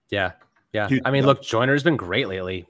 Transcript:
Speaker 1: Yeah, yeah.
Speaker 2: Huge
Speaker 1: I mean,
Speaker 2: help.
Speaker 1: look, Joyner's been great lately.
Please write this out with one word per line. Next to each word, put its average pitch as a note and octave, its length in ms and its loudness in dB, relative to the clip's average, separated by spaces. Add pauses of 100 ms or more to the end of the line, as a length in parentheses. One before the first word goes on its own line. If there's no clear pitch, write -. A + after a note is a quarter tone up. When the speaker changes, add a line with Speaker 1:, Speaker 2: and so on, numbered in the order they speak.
Speaker 1:
Yeah, F#2+ 240 -2 (400)
yeah. G#2 160 -2
Speaker 2:
Huge C3 160 2
Speaker 1:
I C3+ 60 2
mean, C#3 120 2
Speaker 2:
help. C#3 140 4
Speaker 1:
look, - 80 -20
Joyner's C3 380 2
been D#3+ 120 4
great G2+ 320 -4
lately. F#2 420 -6